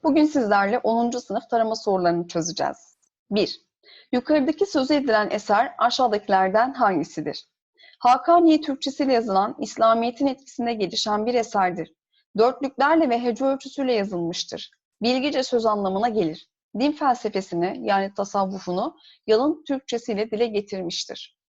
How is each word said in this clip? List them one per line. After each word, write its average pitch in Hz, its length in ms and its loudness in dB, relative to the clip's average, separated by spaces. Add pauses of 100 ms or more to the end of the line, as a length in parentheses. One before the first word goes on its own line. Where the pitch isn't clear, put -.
Bugün 302 220 4
sizlerle 214 540 0
onuncu 240 420 -2
sınıf - 280 -8
tarama 220 260 0
sorularını 175 520 0
çözeceğiz. 160 680 -6 (340)
Bir, 202 300 -2 (500)
yukarıdaki 302 540 0
sözü 285 280 0
edilen 226 360 2
eser 214 480 0
aşağıdakilerden 214 960 2
hangisidir? 170 760 -2 (520)
Hakaniye 311 640 6
Türkçesiyle 269 520 -2
yazılan, 220 460 0
İslamiyet'in 233 680 0
etkisinde 240 460 -4
gelişen 208 520 -2
bir 240 80 -2
eserdir. 196 600 -2 (440)
Dörtlüklerle 269 720 2
ve 240 140 0
hece 247 220 -2
ölçüsüyle 269 480 -2
yazılmıştır. 185 800 -4 (300)
Bilgice 254 420 0
söz 233 220 -2
anlamına 202 440 0
gelir. 180 400 -4 (300)
Din 285 120 2
felsefesini, 220 960 -2
yani 196 260 0
tasavvufunu, 196 840 -4 (300)
yalın 254 360 2
Türkçesiyle 226 680 -6
dile 226 160 -2
getirmiştir. 202 1000 -8